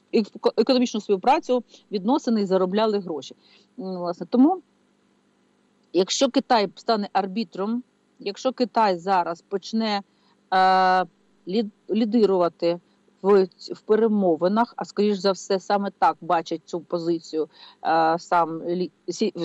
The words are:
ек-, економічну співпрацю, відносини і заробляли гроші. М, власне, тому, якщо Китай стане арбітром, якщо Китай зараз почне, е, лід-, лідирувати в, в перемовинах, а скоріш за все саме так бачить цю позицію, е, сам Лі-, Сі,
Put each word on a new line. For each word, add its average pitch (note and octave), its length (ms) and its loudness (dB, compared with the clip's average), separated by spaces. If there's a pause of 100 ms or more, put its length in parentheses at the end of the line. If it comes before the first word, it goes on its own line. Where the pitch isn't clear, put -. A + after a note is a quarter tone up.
(140)
ек-, A3+ 440 -2
економічну A#3+ 440 0
співпрацю, B3 640 0 (280)
відносини A3 500 -2
і G3+ 40 -2
заробляли F#3+ 540 0
гроші. F3+ 360 -10 (440)
М, F#3 180 -8
власне, F3 320 -8
тому, D4+ 320 4 (1300)
якщо F#3+ 360 0
Китай A#3 460 0
стане G#3 380 -4
арбітром, G3+ 720 -4 (360)
якщо A#3+ 340 -4
Китай G#3+ 440 0
зараз E3+ 440 -2
почне, G#3 600 -4 (520)
е, F#3 520 4 (420)
лід-, G#3 240 -2 (180)
лідирувати F#3+ 920 2 (420)
в, F#3+ 260 4 (260)
в - 60 -18
перемовинах, G#3 960 2
а - 100 -8
скоріш G#3 320 -2
за G3 140 0
все F#3+ 280 -2
саме G3+ 400 -2
так D#3+ 220 2
бачить E3 440 -2
цю F3+ 140 -8
позицію, E3 720 -4 (360)
е, D#3+ 340 2
сам E3 420 -2
Лі-, F3 300 -6 (180)
Сі, G3 240 -4 (120)